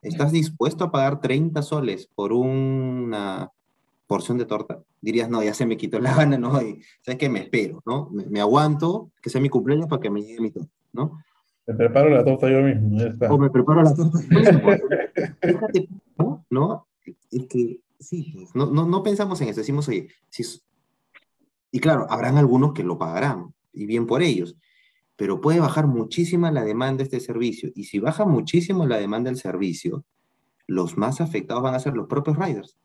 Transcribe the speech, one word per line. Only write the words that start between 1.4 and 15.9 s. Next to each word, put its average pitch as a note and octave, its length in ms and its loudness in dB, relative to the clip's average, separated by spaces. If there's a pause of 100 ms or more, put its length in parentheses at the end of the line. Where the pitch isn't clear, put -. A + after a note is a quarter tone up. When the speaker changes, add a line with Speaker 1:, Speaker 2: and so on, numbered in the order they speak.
Speaker 1:
soles C3 520 -4
por G2+ 200 -2
una B2 1160 -2 (540)
porción A2 320 -4
de A#2+ 60 -2
torta? - 400 -6 (160)
Dirías, A2+ 300 -2
"No, A#2 120 0
ya G#2+ 120 0
se - 120 -2
me A2+ 120 0
quitó G#2+ 240 -4
la C3 120 2
gana, C#3+ 240 4
¿no? B2 240 0
Y, G#2+ 200 -8 (200)
¿sabes B2+ 160 -8
qué? C#3 120 -2
Me G#2+ 100 -2
espero, F#2 460 -4
¿no? C#3 240 -6
Me, G2+ 160 -8
me G#2 160 -4
aguanto D3+ 720 2 (100)
que - 80 -8
sea C3 100 -2
mi C#3 80 2
cumpleaños C3+ 400 0
para C#3 140 -2
que G#2+ 80 -4
me G#2 120 -2
llegue A2+ 200 -10
mi A2 100 -2
torta", E2 220 -12 (180)
¿no? D#3 280 -6 (460)
Speaker 2:
Me A2+ 80 -6
preparo A#2+ 360 4
la B2+ 160 6
torta C3 260 4
yo C3+ 100 6
mismo, G#2+ 380 2
ya A#2 60 2
está. A2+ 280 0
Speaker 1:
O C#3+ 40 6
me C#3 120 4
preparo D3+ 320 4
la D3+ 140 8
torta E3 240 2 (100)
yo F#3 100 8
mismo. G3 200 8
Speaker 2:
<laughs> - 840 0
Speaker 1:
Fíjate, F#3 460 0 (300)